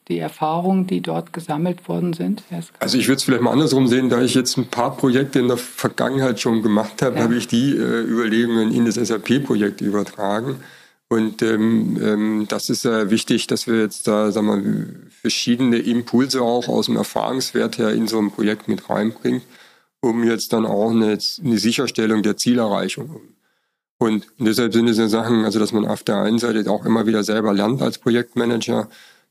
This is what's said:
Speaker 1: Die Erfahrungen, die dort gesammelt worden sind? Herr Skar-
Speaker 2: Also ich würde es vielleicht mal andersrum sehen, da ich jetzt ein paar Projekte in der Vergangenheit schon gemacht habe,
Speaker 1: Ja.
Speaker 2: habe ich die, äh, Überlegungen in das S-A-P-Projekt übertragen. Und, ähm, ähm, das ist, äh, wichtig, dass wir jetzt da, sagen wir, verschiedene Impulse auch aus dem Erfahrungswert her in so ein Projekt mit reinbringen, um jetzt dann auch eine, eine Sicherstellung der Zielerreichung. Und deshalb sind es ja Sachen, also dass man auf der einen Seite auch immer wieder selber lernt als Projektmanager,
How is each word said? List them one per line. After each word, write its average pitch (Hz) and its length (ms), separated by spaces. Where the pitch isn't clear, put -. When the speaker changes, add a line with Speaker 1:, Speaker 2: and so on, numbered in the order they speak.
Speaker 1:
Die 170 100
Erfahrungen, 175 680
die 180 160
dort 170 320
gesammelt 170 520
worden 170 280
sind? 185 340
Herr 170 140
Skar- - 180
Speaker 2:
Also 120 160
ich 117 120
würde 135 100
es - 60
vielleicht 123 180
mal - 100
andersrum 135 360
sehen, 127 200
da 120 140
ich 123 120
jetzt 127 220
ein 127 120
paar 131 280
Projekte 135 420
in 123 100
der 120 100
Vergangenheit 127 840
schon 113 220
gemacht 104 400
habe, 123 140
Speaker 1:
Ja. 123 80
Speaker 2:
habe 117 100
ich 117 120
die, 131 300
äh, 117 240
Überlegungen 113 720
in 120 140
das 107 100
S-A-P-Projekt 113 840
übertragen. 104 720
Und, 110 340
ähm, 110 600
ähm, 107 460
das 107 220
ist, 120 160
äh, 110 240
wichtig, 117 380
dass - 180
wir 113 140
jetzt - 280
da, 107 240
sagen 104 160
wir, 107 640
verschiedene 120 640
Impulse 120 640
auch 120 280
aus 117 180
dem 117 100
Erfahrungswert 113 800
her 110 160
in 113 160
so 110 100
ein 104 120
Projekt 104 360
mit 101 220
reinbringen, 113 540
um 117 240
jetzt 113 280
dann 110 140
auch 107 240
eine, 110 260
eine 117 140
Sicherstellung 110 680
der 104 120
Zielerreichung. 110 840
Und 110 280
deshalb 113 340
sind 117 160
es 110 100
ja 113 80
Sachen, 113 380
also 107 160
dass 107 120
man 104 140
auf 107 160
der 107 140
einen 107 240
Seite 110 280
auch 101 160
immer 113 220
wieder 110 160
selber 107 300
lernt 110 300
als 123 160
Projektmanager, 117 920